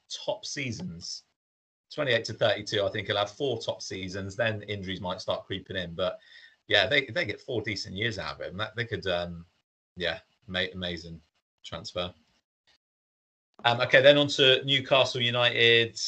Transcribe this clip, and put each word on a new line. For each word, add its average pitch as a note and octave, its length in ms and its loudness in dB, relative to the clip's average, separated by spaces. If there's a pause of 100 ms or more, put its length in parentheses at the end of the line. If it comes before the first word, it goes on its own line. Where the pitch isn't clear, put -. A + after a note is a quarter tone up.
(260)
top - 200 -4
seasons. G2 800 -8 (680)
Twenty-eight A#2+ 340 0
to A2 80 -6
thirty-two, G#2 520 0
I F#2+ 40 0
think G2 180 -6
he'll G2+ 100 0
have G#2 140 0
four B2+ 280 -4
top - 220 -6
seasons. F#2+ 540 -8
Then A2 260 -2
injuries F#2+ 400 -6
might F#2 200 -6
start F#2 260 -4
creeping F#2+ 280 -8
in, F2 200 -6
but F2+ 240 -2 (480)
yeah, G#2 180 6
they, C#3+ 200 2
they A2+ 200 -4
get G2+ 160 -8
four A2+ 220 -4
decent F#2+ 320 -6
years G#2 240 -4
out D2 200 -8
of - 80 -8
him. E2 100 -10
That, G#2+ 180 -8
they A#2 100 -4
could, F#2 220 -6
um, F2 380 -4 (500)
yeah, E2 240 -4 (280)
ma-, F#2 260 -4
amazing E2+ 480 -10 (420)
transfer. F2+ 480 -8 (1500)
Um, A#2 180 2
okay, B2+ 200 6
then C#3+ 160 10
on C#3+ 120 4
to C3 360 4
Newcastle C3+ 560 2
United. A#2 880 4